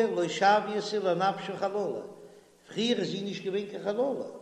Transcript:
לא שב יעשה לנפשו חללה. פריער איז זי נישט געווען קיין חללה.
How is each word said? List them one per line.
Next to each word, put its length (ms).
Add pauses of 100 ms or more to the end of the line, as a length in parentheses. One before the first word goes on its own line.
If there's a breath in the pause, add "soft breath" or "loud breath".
(140)
לא 140
שב 320 (140)
יעשה 240
לנפשו 580
חללה. 440 (680 loud breath)
פריער 300
איז 100
זי 120
נישט 240
געווען 220
קיין 160
חללה. 460 (140)